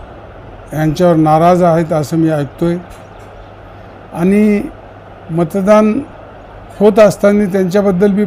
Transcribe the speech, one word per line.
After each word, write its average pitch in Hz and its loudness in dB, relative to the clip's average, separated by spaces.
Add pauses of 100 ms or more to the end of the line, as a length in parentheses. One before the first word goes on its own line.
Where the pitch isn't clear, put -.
(720)
यांच्यावर 156 0
नाराज 160 2
आहेत 165 0
असं 151 -4
मी 165 0
ऐकतोय 156 -4 (1400)
आणि 202 0 (680)
मतदान 196 0 (880)
होत 208 2
असताना 208 2
त्यांच्याबद्दल 190 0
बी 202 -2